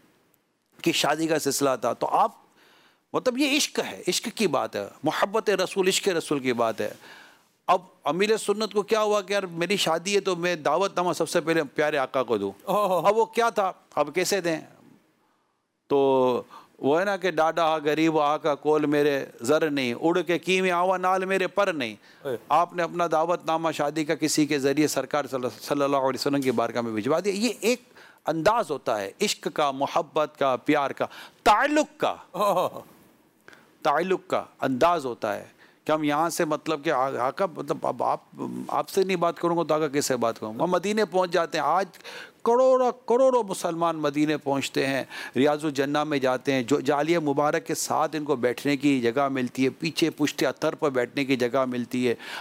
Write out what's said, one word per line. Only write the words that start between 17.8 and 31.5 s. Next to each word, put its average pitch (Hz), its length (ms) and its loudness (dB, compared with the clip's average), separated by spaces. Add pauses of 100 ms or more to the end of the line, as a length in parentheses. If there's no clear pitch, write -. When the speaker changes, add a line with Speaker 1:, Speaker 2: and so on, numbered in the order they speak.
Speaker 1:
غریب 156 360 2
آقا 151 360 0
کول 151 300 2
میرے 147 400 2 (160)
زر 156 280 2
نہیں، 131 240 -2
اڑ 170 280 0
کے 165 180 0
کی 185 220 0
میں 185 100 0
آوا 180 260 0
نال 185 280 0
میرے 190 220 0
پر 196 200 0
نہیں۔ 131 280 -4 (300)
Speaker 2:
اے۔ 123 120 -4 (120)
Speaker 1:
آپ 170 240 2
نے 175 100 -2
اپنا 170 280 -2
دعوت 160 340 0
نامہ 160 260 -2
شادی 151 340 -2
کا 160 100 -2
کسی 151 300 2
کے 143 140 0
ذریعے 139 280 2
سرکار 135 440 -2
صلی، 127 160 -4 (140)
صلی 143 220 -2
اللہ 139 140 2
علیہ 131 220 0
وسلم 143 220 0
کی 131 100 0
بارگاہ 117 300 0
میں 117 100 -4
بھجوا 113 340 0
دیا۔ 196 80 -2
یہ 214 160 -2 (100)
ایک 240 220 0 (440)
انداز 165 460 0
ہوتا 120 300 -2
ہے 98 100 -6 (100)
عشق - 320 -2
کا، 147 180 0
محبت 139 680 -2
کا، 135 160 2
پیار 139 360 0
کا، 123 140 -4 (380)
تعلق 277 560 4